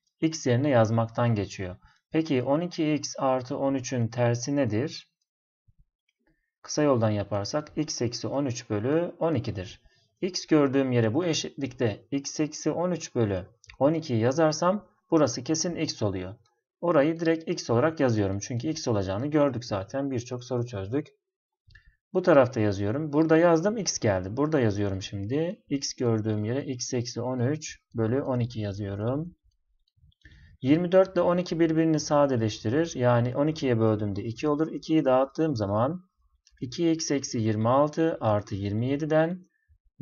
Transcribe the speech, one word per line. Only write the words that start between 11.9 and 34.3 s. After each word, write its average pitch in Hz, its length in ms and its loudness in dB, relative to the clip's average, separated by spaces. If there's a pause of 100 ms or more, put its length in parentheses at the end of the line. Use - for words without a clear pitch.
x 139 300 -6
eksi 151 300 -2
on 165 200 -2
üç 160 240 -6
bölü 98 320 0 (320)
on 143 160 4
iki 156 200 -2
yazarsam 156 720 2 (240)
burası 135 340 2
kesin 160 320 -2
x - 260 -4
oluyor. 95 320 -4 (460)
Orayı 165 400 2
direkt 165 280 0
x 170 220 -4
olarak 151 300 2
yazıyorum. 107 380 2
Çünkü 120 300 -6
x 156 200 -4
olacağını 101 380 -2
gördük 143 380 2
zaten. 135 460 -6
Birçok 123 340 -6
soru 120 220 -4
çözdük. 117 420 -6 (1040)
Bu 185 100 0
tarafta 139 380 6
yazıyorum. 107 520 0
Burada 160 240 4
yazdım, 175 400 4
x - 220 -4
geldi. 95 380 0
Burada 151 240 0
yazıyorum 101 420 0
şimdi. 127 640 -6
X 139 260 -4
gördüğüm 107 500 0
yere 127 200 -4
x 127 300 -6
eksi 120 260 -4
on 127 180 -4
üç 147 420 -2 (140)
bölü 113 280 0
on 127 160 -2
iki 117 220 -4
yazıyorum. 104 760 -4 (1300)
Yirmi 165 300 2
dört 190 220 6
ile 175 60 2
on 175 160 2
iki 180 240 -2
birbirini 160 400 4
sadeleştirir. 135 960 2
Yani 123 400 2
on 143 100 2
ikiye 143 320 0
böldüğümde 107 440 0
iki 117 260 -4